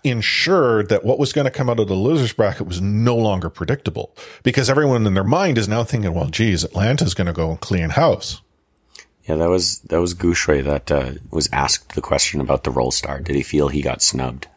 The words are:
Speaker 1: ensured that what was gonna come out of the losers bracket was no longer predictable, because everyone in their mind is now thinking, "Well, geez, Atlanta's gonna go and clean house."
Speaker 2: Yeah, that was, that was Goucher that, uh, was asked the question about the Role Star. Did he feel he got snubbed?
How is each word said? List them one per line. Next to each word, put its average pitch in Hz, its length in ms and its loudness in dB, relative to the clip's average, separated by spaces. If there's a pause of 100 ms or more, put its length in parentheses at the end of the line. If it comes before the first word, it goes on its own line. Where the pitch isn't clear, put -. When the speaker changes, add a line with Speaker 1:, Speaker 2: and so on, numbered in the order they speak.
Speaker 1:
ensured 120 840 2
that 101 160 2
what - 140 2
was 139 140 0
gonna 139 180 0
come 127 180 -2
out 117 120 0
of 101 80 0
the 98 60 -2
losers 120 380 0
bracket 98 340 -2
was 87 140 -6
no 110 360 2
longer 95 340 0
predictable, - 640 -6 (300)
because 127 260 2
everyone 135 360 4
in 95 80 2
their 95 100 2
mind 151 340 2
is 101 100 0
now 113 160 0
thinking, 104 300 -2
"Well, 82 140 -2
geez, 107 360 0
Atlanta's 110 500 0
gonna 87 180 -2
go 82 180 -2
and 80 100 -6
clean 90 300 -2
house." 143 500 0 (880)
Speaker 2:
Yeah, 78 80 -2
that 82 140 0
was, 90 280 0 (120)
that 82 100 2
was 87 140 0
Goucher 85 500 0
that, 71 260 -4
uh, 67 220 0 (180)
was 78 220 -2
asked - 420 -2
the 76 60 -4
question - 400 -2
about 67 240 0
the 69 60 -2
Role 64 200 0
Star. 69 300 -4
Did 71 160 -4
he 67 60 0
feel 71 260 0
he 69 140 -2
got 65 200 -2
snubbed? 64 540 -2